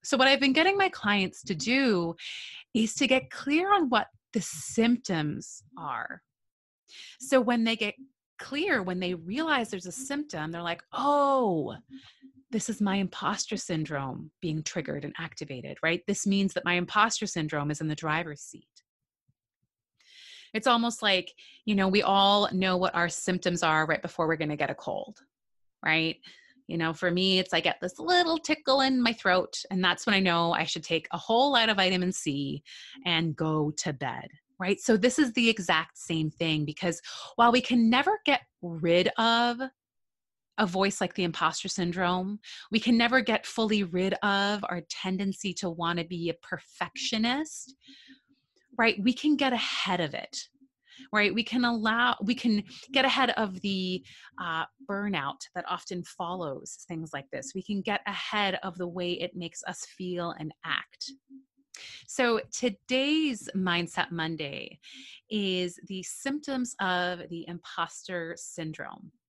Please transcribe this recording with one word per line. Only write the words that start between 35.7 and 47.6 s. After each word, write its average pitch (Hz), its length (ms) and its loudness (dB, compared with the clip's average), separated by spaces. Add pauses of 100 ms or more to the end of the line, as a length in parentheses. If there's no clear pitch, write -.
same 160 340 -2
thing, 156 320 0
because 165 380 -4 (340)
while 233 160 8
we 247 80 6
can 233 300 4
never 294 360 4
get 285 160 4 (200)
rid 170 480 4 (100)
of 233 400 4 (960)
a 214 80 4
voice 190 360 0
like 180 120 -2
the 185 120 0
imposter 160 420 0
syndrome, 185 720 0 (320)
we 220 80 4
can 233 180 4
never 240 220 6
get 220 260 0
fully 214 380 0
rid 185 300 0 (100)
of 202 460 0
our 175 200 -4
tendency 190 680 -4
to 185 140 -4
wanna 170 360 -2
be 170 240 -4
a 165 60 -4
perfectionist, 247 1400 -4 (1040)